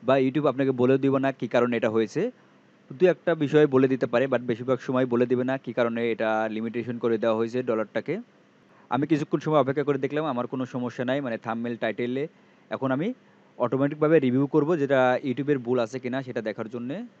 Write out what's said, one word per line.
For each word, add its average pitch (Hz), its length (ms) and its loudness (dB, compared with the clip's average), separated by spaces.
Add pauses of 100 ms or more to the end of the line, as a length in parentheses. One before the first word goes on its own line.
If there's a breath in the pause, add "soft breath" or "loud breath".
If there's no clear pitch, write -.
বা 127 80 4 (100)
YouTube 143 260 0
আপনাকে 135 200 0 (100)
বলে 127 220 4
দিব 135 120 2 (100)
না 135 40 2 (100)
কী 127 160 -6
কারণে 120 240 4
এটা 113 160 0
হয়েছে। 113 260 0 (760 soft breath)
দু 127 60 2 (100)
একটা - 180 -2 (120)
বিষয় 151 300 6
বলে 131 200 6
দিতে 127 200 -2
পারে, 120 180 2
but 123 180 0
বেশিরভাগ 123 280 -2 (100)
সময় 127 260 0
বলে 120 180 4
দিবে 127 180 0
না 131 60 -2 (100)
কী 127 120 -10
কারণে 117 240 0 (120)
এটা 110 160 -2 (260)
limitation 117 480 -6
করে 117 200 2
দেওয়া 113 160 2
হয়েছে 117 200 -2 (100)
ডলারটাকে। 110 460 -2 (760 soft breath)
আমি 139 180 0
কিছুক্ষণ 156 340 0
সময় 156 180 4
অপেক্ষা 135 240 -2
করে 143 180 0
দেখলাম, 147 280 -2
আমার 120 200 -2
কোনো 131 100 -4 (100)
সমস্যা 123 360 -6
নাই, 135 160 0
মানে 113 200 -6
thumbnail, 117 380 -6
টাইটেলে। 120 400 -4 (520 soft breath)
এখন 143 200 -2
আমি 156 120 -2 (500 soft breath)
অটোমেটিকভাবে 147 580 2 (100)
review 127 200 4 (100)
করব, 151 140 4 (120)
যেটা 135 180 2 (280)
YouTube-এর 135 380 0
ভুল 123 200 0
আছে 113 180 -8
কিনা 123 140 -6 (100)
সেটা 120 200 -6
দেখার 110 260 -6
জন্যে। 123 220 -8 (240)